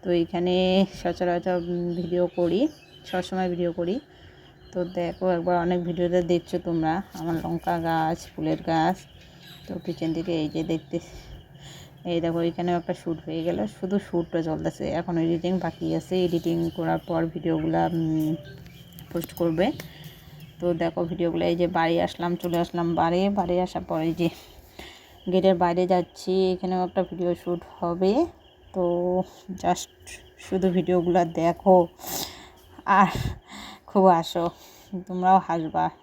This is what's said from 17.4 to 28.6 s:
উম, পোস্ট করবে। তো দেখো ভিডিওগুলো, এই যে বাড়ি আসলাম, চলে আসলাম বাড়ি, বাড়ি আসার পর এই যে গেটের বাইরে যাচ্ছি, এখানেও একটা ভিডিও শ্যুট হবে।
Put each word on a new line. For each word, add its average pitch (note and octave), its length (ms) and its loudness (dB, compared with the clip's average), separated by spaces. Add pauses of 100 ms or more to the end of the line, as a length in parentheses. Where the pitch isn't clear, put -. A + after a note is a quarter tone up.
উম, D#3+ 400 0 (760)
পোস্ট E3+ 220 -6 (100)
করবে। E3+ 260 2 (880)
তো F3 100 -6 (160)
দেখো G#3 180 -2 (100)
ভিডিওগুলো, E3+ 400 -2
এই E3+ 100 0
যে F3 60 2 (120)
বাড়ি E3 180 2 (100)
আসলাম, F3 260 -4 (100)
চলে F3 220 0
আসলাম E3+ 220 -2 (140)
বাড়ি, E3+ 200 2 (180)
বাড়ি F3 180 0 (100)
আসার F3+ 220 -6
পর E3 100 -2 (100)
এই D#3+ 120 0
যে E3 80 2 (1000)
গেটের F#3 360 4
বাইরে F3 300 2
যাচ্ছি, F3+ 400 -2 (200)
এখানেও F3+ 360 -2
একটা F#3 140 -2
ভিডিও F3 280 -2 (100)
শ্যুট F3 220 -4 (160)
হবে। F3+ 340 2 (640)